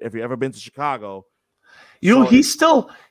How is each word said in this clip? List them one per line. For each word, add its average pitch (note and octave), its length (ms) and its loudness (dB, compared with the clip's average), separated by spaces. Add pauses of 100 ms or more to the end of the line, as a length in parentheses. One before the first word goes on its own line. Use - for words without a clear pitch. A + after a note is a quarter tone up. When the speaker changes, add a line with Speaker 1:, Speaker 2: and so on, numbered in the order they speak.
Speaker 1:
if A2 140 -10
you A2 80 -8
ever B2 120 -8
been B2+ 160 -6
to - 80 -20
Chicago. G#2+ 680 -12 (760)
Speaker 2:
You G3 140 2
know, C4 100 4
Speaker 1:
So - 60 0
Speaker 2:
he C4 120 6
still, D#4 460 0 (220)